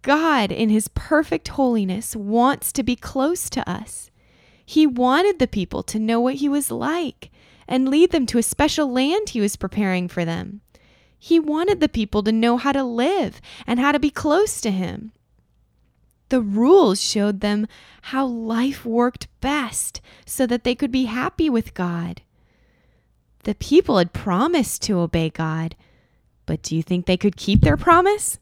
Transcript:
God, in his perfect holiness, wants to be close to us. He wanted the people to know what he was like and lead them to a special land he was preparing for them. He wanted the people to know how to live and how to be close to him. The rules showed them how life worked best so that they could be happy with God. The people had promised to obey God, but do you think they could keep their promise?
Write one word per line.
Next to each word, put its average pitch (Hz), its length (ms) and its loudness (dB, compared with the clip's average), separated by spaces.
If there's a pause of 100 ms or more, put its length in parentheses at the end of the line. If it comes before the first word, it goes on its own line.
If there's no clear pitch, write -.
God, 285 500 2
in 220 160 0
his 214 200 2
perfect - 600 -2
holiness, 226 640 -2
wants 226 580 0
to 262 120 -4
be 247 100 -2
close 285 560 -4
to - 180 -6
us. - 420 -10 (540)
He 311 220 4
wanted 277 520 2
the 254 80 2
people 185 380 -4
to - 140 -6
know 226 220 0
what 262 160 0
he 285 120 -2
was 277 220 -2
like 269 600 -6 (380)
and 262 200 0
lead 320 220 4
them 285 160 0
to 240 120 0
a 226 40 2
special 294 480 0
land 294 380 0
he 226 120 -4
was 202 160 0
preparing 185 520 -2
for 175 160 -4
them. 180 360 -8 (580)
He 330 200 2
wanted 320 420 0
the 311 80 4
people 208 340 -2
to 220 100 0
know 233 240 2
how 269 160 -2
to 269 100 0
live 254 580 -2 (260)
and 240 120 -2
how 277 140 2
to 294 60 2
be 294 120 0
close 339 500 0
to 220 100 -2
him. 190 420 -6 (1200)
The 262 100 2
rules 226 600 4
showed 202 400 -2
them 208 280 -2 (340)
how 269 240 -4
life 233 580 -4
worked 240 440 0 (120)
best 269 600 -4 (240)
so - 220 -2
that 240 180 -2
they 240 100 0
could 254 160 -4
be 262 140 0
happy 247 440 -2
with 233 260 -2
God. 175 480 -6 (1200)
The 220 100 -4
people 285 440 2
had 175 140 2
promised 269 680 -2
to 190 160 0
obey 165 320 0
God, 160 460 -6 (680)
but 156 180 -4
do - 120 -6
you 160 80 0
think 180 240 -2
they 185 100 2
could 202 200 0
keep 202 240 2
their 294 160 6
promise? 359 640 4